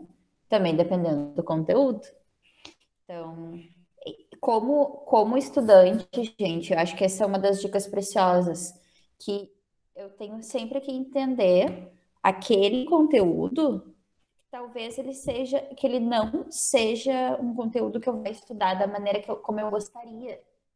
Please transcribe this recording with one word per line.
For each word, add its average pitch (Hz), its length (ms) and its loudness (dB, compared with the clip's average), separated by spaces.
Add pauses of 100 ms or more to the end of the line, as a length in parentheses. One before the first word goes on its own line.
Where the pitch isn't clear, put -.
(500)
também 180 280 2
dependendo 165 580 0
do 165 100 -4
conteúdo. 208 580 0 (1040)
Então, 165 500 -14 (520)
e - 340 -18
como, 247 460 2 (200)
como 220 300 4
estudante, 220 1000 6
gente, 170 340 -4
eu 165 60 2
acho 170 180 0
que 202 80 0
essa 190 200 0
é - 20 2
uma 196 120 0
das 196 220 0
dicas 196 260 -4
preciosas, 180 880 0 (440)
que 202 320 -8 (440)
eu 196 160 -18
tenho 220 320 -14
sempre 226 380 -8
que 277 120 -8
entender 254 1000 0 (300)
aquele 202 640 2
conteúdo, 254 1080 2 (560)
talvez 240 480 -12
ele 262 160 -8
seja, 262 460 -4 (160)
que - 100 0
ele 247 140 0
não 233 500 -2
seja 254 920 0
um 240 140 -4
conteúdo 226 460 -4
que 226 80 -8
eu 240 140 0
vou 208 100 -8
estudar 208 440 -4
da 196 100 0
maneira 202 360 -4
que - 80 -10
eu, 208 80 -6
como 214 220 -6
eu 214 100 -4
gostaria. 226 720 -10 (360)